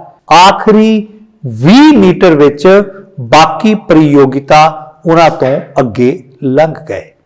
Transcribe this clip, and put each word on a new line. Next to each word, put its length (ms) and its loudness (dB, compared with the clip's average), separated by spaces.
ਆਖਰੀ 760 2
ਵੀਹ 520 2
ਮੀਟਰ 360 2
ਵਿੱਚ 480 2
ਬਾਕੀ 540 0
ਪ੍ਰਤੀਯੋਗਿਤਾ 1160 0
ਉਹਨਾਂ 240 2
ਤੋਂ 300 -4
ਅੱਗੇ 440 -4
ਲੰਘ 320 -2
ਗਏ। 160 -10